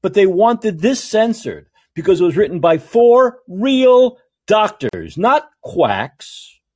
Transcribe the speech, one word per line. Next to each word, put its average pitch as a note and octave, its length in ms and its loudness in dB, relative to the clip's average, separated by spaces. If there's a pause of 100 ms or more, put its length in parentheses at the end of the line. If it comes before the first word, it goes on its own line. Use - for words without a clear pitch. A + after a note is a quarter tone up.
But E3 120 -6
they G3+ 120 4
wanted G#3+ 540 0
this B3 240 -2
censored G#3+ 640 -4 (260)
because E3+ 260 0
it F3+ 40 2
was D#3+ 120 0
written F3+ 240 -2
by E3 180 2
four A#3+ 600 2 (100)
real B3+ 680 2 (280)
doctors, G#3 720 -4
not C4 320 0 (140)
quacks - 960 -6 (160)